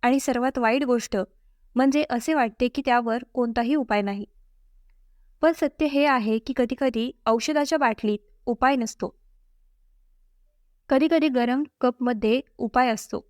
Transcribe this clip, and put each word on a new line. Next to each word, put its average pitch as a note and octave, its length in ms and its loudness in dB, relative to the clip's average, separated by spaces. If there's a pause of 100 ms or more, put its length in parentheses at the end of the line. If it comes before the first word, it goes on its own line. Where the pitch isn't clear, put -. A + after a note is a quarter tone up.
आणि B3+ 180 2
सर्वात B3+ 380 -2
वाईट A#3+ 260 2
गोष्ट A#3+ 320 -2 (600)
म्हणजे C#4 340 2
असे B3+ 240 -2
वाटते B3 340 0
की C4+ 160 -6
त्यावर A#3+ 400 0 (100)
कोणताही A#3+ 400 0
उपाय A3+ 280 0
नाही. G3+ 220 -6 (1200)
पण D#4+ 100 4
सत्य D#4 340 -2
हे C#4+ 200 2
आहे A3+ 320 2
की A#3+ 180 -8
कधीकधी B3 540 -2 (160)
औषधाच्या D4 520 0
बाटलीत A3 400 0 (280)
उपाय B3+ 300 2
नसतो. - 380 -6 (1800)
कधीकधी D4+ 380 2
गरम B3 340 0 (180)
कपमध्ये A#3+ 600 0 (180)
उपाय B3 300 0
असतो. - 420 -6